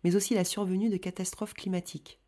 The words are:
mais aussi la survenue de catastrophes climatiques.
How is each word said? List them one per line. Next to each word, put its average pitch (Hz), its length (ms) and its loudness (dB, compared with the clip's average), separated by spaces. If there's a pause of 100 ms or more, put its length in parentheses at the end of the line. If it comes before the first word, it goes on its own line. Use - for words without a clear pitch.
mais 175 100 6
aussi 202 200 4
la 185 100 4
survenue 196 460 0
de 196 60 0
catastrophes 185 580 -6
climatiques. - 720 -6